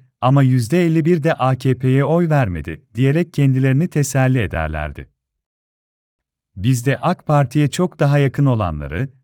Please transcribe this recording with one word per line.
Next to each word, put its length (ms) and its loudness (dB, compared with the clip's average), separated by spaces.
ama 220 4
yüzde 420 2
elli 200 0
bir 180 2
de 100 0
A 220 0
K 220 -2
P'ye 280 0
oy 240 0
vermedi 560 -2
diyerek 380 0
kendilerini 540 2
teselli 520 0
ederlerdi. 680 -6
Biz 300 -2
de 120 0
ak 280 -4
Parti'ye 420 2
çok 320 -4
daha 180 2
yakın 280 2
olanları, 640 -2